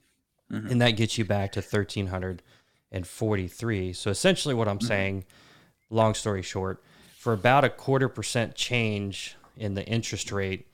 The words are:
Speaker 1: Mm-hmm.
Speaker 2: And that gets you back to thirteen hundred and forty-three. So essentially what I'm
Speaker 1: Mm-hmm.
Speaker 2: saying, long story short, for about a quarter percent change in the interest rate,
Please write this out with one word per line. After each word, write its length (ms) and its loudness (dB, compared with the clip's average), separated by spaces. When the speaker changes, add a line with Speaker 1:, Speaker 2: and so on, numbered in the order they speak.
Speaker 1:
Mm-hmm. 220 -6
Speaker 2:
And 100 4
that 100 6
gets 260 2
you 60 2
back 280 0
to 100 -4
thirteen 460 -2
hundred 340 -6
and 140 -4
forty-three. 840 -2
So 180 -4
essentially 440 2
what 140 2
I'm 100 0
Speaker 1:
Mm-hmm. 80 -2
Speaker 2:
saying, 380 0
long 240 4
story 280 -2
short, 400 -6
for 140 0
about 320 4
a 40 6
quarter 400 0
percent 460 -2
change 800 -2
in 180 -4
the 120 -4
interest 440 -2
rate, 440 -4